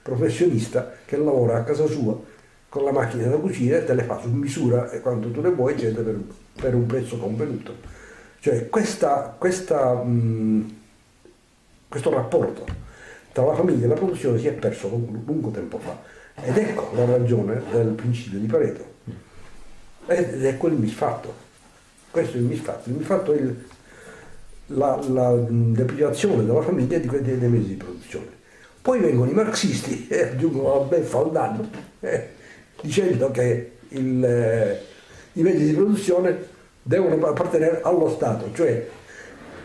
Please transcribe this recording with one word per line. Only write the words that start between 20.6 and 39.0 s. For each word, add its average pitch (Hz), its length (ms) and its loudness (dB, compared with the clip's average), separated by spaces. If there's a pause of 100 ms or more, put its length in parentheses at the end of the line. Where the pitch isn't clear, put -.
il 156 60 0
misfatto. - 600 -2 (760)
Questo 139 260 -2
è 120 40 0
il 120 60 2
misfatto. - 420 -4
Il 131 80 -4
misfatto 151 360 0
è 147 40 2
il, 127 280 -2 (1000)
la, 139 420 0
la, 127 240 4
mm, 117 420 2
deprivazione 139 720 2
della 131 180 2
famiglia 165 360 0
di 131 80 -2
que-, 127 160 0
dei, 127 160 0
dei 120 100 2
mezzi 104 200 2
di 95 60 -6
produzione. - 680 -12 (400)
Poi 254 200 2
vengono 131 300 4
i 156 40 0
marxisti 180 720 0
<laughs> - 20 -6
e 165 120 2
aggiungono 135 560 2
la 139 60 2
beffa 160 340 0
al 156 120 2
danno, 110 380 -2 (320)
eh, - 280 -4 (520)
dicendo 135 500 2
che 120 420 0 (160)
il, 131 360 0
eh, 113 560 2 (540)
i 165 80 0
mezzi 160 220 4
di 151 80 4
produzione 185 800 2 (320)
devono 170 340 2
pa-, 160 120 2
appartenere 160 540 2
allo 165 280 2
Stato, 110 420 -2
cioè 123 360 0 (760)